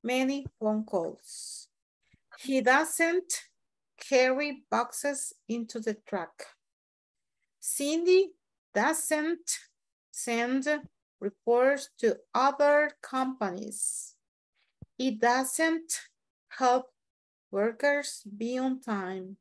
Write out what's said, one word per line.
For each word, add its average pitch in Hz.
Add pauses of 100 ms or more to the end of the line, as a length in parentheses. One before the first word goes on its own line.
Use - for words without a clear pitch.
many 262 (140)
phone 214
calls. - (720)
He 262
doesn't 320 (560)
carry 269
boxes 269 (140)
into 233
the 220 (120)
truck. - (1120)
Cindy 339 (420)
doesn't 302 (520)
send 240 (520)
reports 247 (100)
to 226 (160)
other 285 (100)
companies. 214 (840)
It 254
doesn't 320 (560)
help 254 (640)
workers 233
be 226
on 262
time. 190